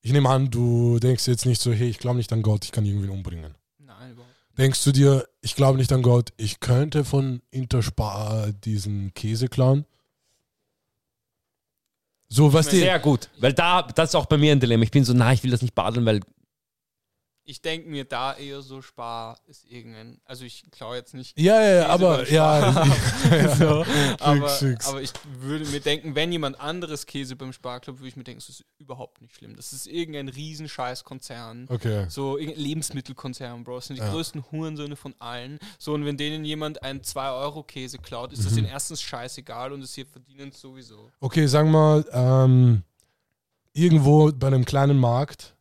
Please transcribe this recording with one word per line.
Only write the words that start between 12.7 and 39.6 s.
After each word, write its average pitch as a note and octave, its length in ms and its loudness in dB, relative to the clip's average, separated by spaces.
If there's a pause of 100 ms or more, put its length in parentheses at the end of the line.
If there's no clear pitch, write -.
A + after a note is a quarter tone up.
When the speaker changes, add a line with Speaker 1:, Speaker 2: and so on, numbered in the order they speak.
Speaker 1:
du, F#3+ 40 4
Speaker 2:
mein, F3+ 80 6
Speaker 3:
Sehr F3+ 140 4
gut, C#3+ 300 0 (100)
weil B2 140 2
da, F3 300 2
das - 280 0
ist - 40 -4
auch D#3 120 0
bei D#3 120 2
mir D3+ 140 6
ein C#3 80 6
Dilemma. A#2 240 4
Ich A2 60 0
bin C#3 140 6
so, A#2+ 80 2
"Na, A#2+ 200 6
ich B2 100 2
will C3 80 -2
das B2 120 0
nicht A#2+ 120 -4
badeln, A2+ 320 0
weil" G#2+ 140 2 (1200)
Speaker 2:
Ich - 160 -18
denk D#3+ 280 -6
mir C#3+ 160 -8
da C3 300 -6
eher C#3 280 -14
so, C3+ 200 -18
Spar A#2 540 -12 (120)
ist - 200 -20
irgendein, A2+ 560 -20
also B2+ 200 -18
ich - 260 -20
klau A2+ 240 -14
jetzt B2 180 -14
nicht B2+ 260 -18
Speaker 1:
Ja, G3 220 4
ja, G#3 140 6
ja, F3 80 6
Speaker 2:
Käse - 80 0
Speaker 1:
aber, F3 280 4
Speaker 2:
beim B2+ 80 -4
Spar. D3+ 600 4 (540)
Speaker 1:
ja, F3 80 4
<laughs> C#3 80 2
Speaker 2:
<laughs> - 0 -
So, D#3 280 4
Speaker 1:
fix, D3 380 0
Speaker 2:
aber, C#3+ 260 2
Speaker 1:
fix. C#3 380 -2
Speaker 2:
aber C#3 160 -6
ich C3+ 80 -10 (300)
würde D3 260 -8
mir C#3+ 140 -6
denken, D3+ 340 -4
wenn D#3 160 -2
jemand D3 300 -6
anderes D3+ 440 -10
Käse C3 300 -10
beim C3 180 -14
Spar B2+ 280 -14
klaut, C3 180 -18
würde C3 100 -18
ich B2 80 -18
mir B2+ 60 -18
denken, A#2 160 -18
das - 100 -20
ist - 160 -20 (140)
überhaupt C3 440 -20
nicht A#2 120 -20
schlimm. - 220 -20
Das - 160 -18
ist C3+ 160 -16
irgendein D3+ 400 -10
Riesenscheiß-Konzern. B2+ 1400 -14
Speaker 1:
Okay. G#2+ 400 -4
Speaker 2:
So C#3 300 -8
irgendein D3+ 240 -10
Lebensmittelkonzern, C3 1040 -10
Bro. B2 120 -14
Das B2+ 120 -16
sind C#3 80 -14
die A#2+ 60 -10
Speaker 1:
Ja. G#2 100 -6
Speaker 2:
größten D#3 400 -10
Hurensöhne D#3 420 -10
von C3+ 240 -20
allen. B2 400 -14 (220)
So, D3+ 140 -6
und D3 100 -4
wenn C#3+ 120 -6
denen D3+ 280 -8
jemand D3+ 400 -10
einen C3+ 180 -10
zwei-Euro C#3 640 -8
Käse C3 340 -16
klaut, B2 340 -14
ist A2 120 -6
das F#2+ 80 -2
Speaker 1:
Mhm. A2+ 40 2
Speaker 2:
denen G#2+ 120 -2
erstens C#3+ 340 -10
scheißegal B2 720 -12